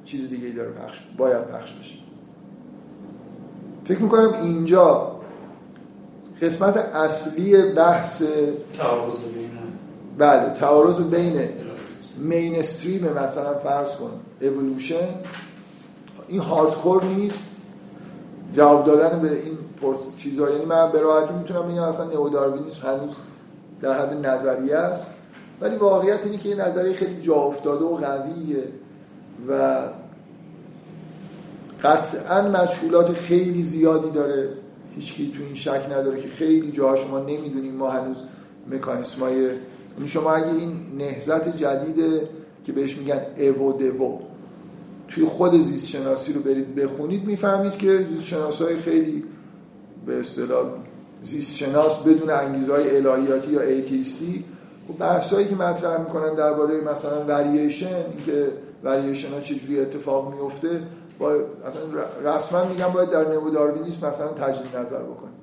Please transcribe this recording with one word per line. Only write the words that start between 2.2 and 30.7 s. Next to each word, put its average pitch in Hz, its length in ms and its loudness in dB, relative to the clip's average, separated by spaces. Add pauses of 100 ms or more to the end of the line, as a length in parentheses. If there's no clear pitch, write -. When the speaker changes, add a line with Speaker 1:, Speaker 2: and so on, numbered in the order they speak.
Speaker 1:
فکر 190 180 -2
می‌کنم 220 400 6
اینجا 170 720 4 (1300)
قسمت 190 340 2
اصلی 160 880 4
بحث 170 600 4 (500)
Speaker 2:
تعارض 120 420 -2 (200)
بین 117 160 -8 (680)
Speaker 1:
بله، 143 340 8
تعارض 156 480 6
بین 165 480 2 (720)
مینستریم، 165 920 -2
مثلاً 143 420 -2
فرض 143 420 -2
کن 113 140 -8 (300)
اِوولوشن، 139 680 -2 (1200)
این 185 120 -2
هاردکور 160 640 4
نیست 196 380 -2 (1080)
جواب 143 320 8
دادن 160 380 6
به 151 200 0
این 156 160 -10 (240)
پرس-، 135 340 -4
چیزا. 139 340 -2
یعنی 151 140 0
من 165 280 4
به 156 80 4
راحتی 156 340 4
می‌تونم 175 340 -4
بگم 170 140 -2
اصلاً 160 240 -2
نئوداروینیسم 143 800 -2
هنوز 139 240 -4 (680)
در 135 180 0
حد 147 280 -4
نظریه 131 500 0
است، 175 340 -2 (500)
ولی 214 160 -2
واقعیت 202 500 4
اینه 208 120 -4
که 208 100 -6
یه 202 80 -2
نظریه 180 360 0
خیلی 180 300 -4
جا 160 120 4
افتاده 143 500 2
و 170 120 0
قویه 143 680 -4 (840)
و 135 340 2 (2000)